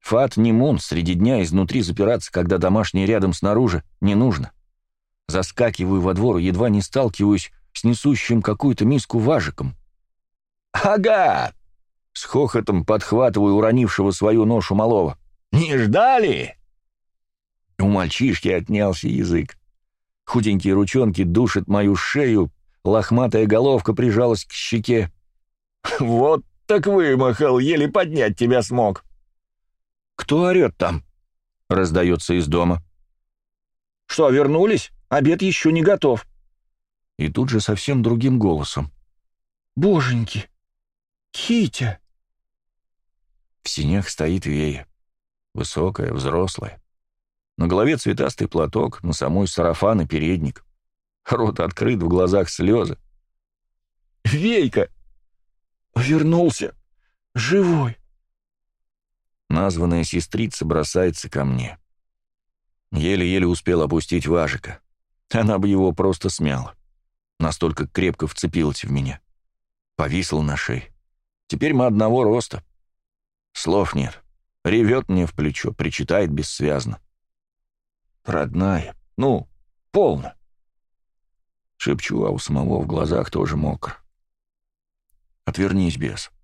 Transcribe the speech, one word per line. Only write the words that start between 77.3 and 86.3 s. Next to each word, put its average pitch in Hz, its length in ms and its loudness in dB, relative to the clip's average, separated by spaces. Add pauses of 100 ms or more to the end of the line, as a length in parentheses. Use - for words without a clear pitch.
«Родная, 82 680 -2 (200)
ну, 131 320 -2 (440)
полно!» 120 420 0 (1400)
Шепчу, - 480 -4
а 52 60 -2
у - 80 -4
самого - 420 -2
в - 60 -4
глазах - 440 -2
тоже - 260 -4
мокро. 76 400 -6 (1500)
«Отвернись, 92 520 -2
бес. 65 360 -8 (120)